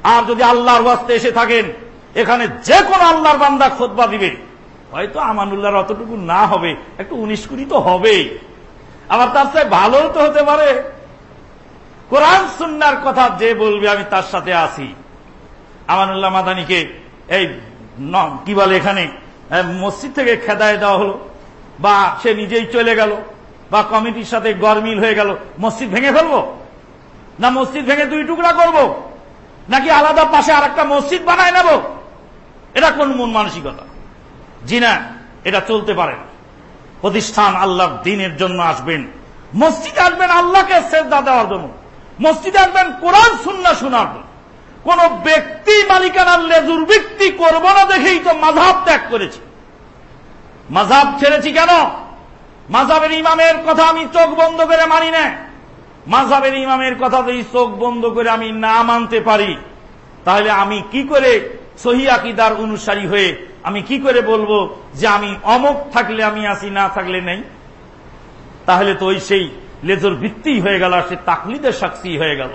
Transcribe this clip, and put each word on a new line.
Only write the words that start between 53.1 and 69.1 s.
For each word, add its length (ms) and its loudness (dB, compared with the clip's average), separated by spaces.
ইমামের 420 2
কথা 180 4
আমি 280 2
চোখ 180 4
বন্ধ 320 0
করে 240 4
মানি 240 2
না। 200 0
মাযহাবের 480 2
ইমামের 460 -2
কথা 220 0
যদি 200 -4
চোখ 160 0
বন্ধ 380 -4
করে 240 -2
আমি 220 -4
না 300 0
মানতে 380 0
পারি, 360 0
তাহলে 260 0
আমি 320 -2
কি 100 -2
করে 560 0
সহি 300 0
আকীদার 460 0
অনুসারী 520 -4
হয়ে 400 -2
আমি 200 -6
কি 160 -6
করে 220 2
বলবো 560 -2
যে 120 -2
আমি 360 0
অমুক 340 2
থাকলে 320 -2
আমি 220 -4
আছি, 240 -6
না 180 -2
থাকলে 320 -6
নেই? 220 -8
তাহলে 280 2
তো 120 -4
ওই 140 -2